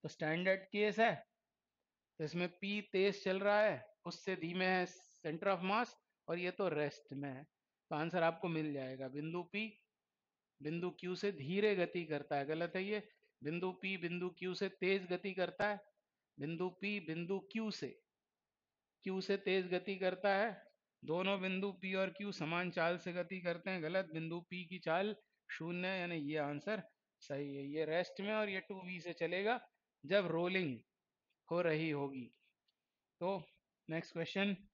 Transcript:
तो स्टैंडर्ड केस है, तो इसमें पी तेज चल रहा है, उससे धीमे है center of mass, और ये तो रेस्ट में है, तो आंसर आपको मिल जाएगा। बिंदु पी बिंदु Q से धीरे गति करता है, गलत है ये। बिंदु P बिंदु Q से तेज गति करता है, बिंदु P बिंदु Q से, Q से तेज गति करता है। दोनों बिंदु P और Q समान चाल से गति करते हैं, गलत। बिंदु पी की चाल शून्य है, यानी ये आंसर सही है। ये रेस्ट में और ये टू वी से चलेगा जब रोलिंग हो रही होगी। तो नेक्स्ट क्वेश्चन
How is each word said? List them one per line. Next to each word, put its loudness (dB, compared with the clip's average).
तो -6
स्टैंडर्ड 2
केस 2
है, 6
तो -2
इसमें 0
पी -4
तेज 4
चल 2
रहा 6
है, 4
उससे -4
धीमे 0
है 4
center 0
of 2
mass, 2
और 0
ये 0
तो 0
रेस्ट -2
में -4
है, -10
तो -2
आंसर 2
आपको 2
मिल 0
जाएगा। -6
बिंदु -6
पी -4
बिंदु -2
Q -2
से 0
धीरे 2
गति 0
करता -2
है, 2
गलत -2
है -2
ये। -2
बिंदु -2
P -2
बिंदु -2
Q -4
से 0
तेज 2
गति -2
करता 0
है, 0
बिंदु -2
P -2
बिंदु -2
Q -2
से, -6
Q 0
से 2
तेज 2
गति 0
करता 2
है। 2
दोनों 2
बिंदु 0
P -4
और 2
Q -6
समान 0
चाल 2
से -6
गति -4
करते -2
हैं, -2
गलत। -2
बिंदु -4
पी -10
की -10
चाल 2
शून्य -4
है, -2
यानी -2
ये -2
आंसर -2
सही -6
है। -6
ये 0
रेस्ट 2
में 0
और 2
ये 0
टू -10
वी -6
से -6
चलेगा 2
जब 4
रोलिंग 2
हो 2
रही 4
होगी। -2
तो 0
नेक्स्ट -2
क्वेश्चन 2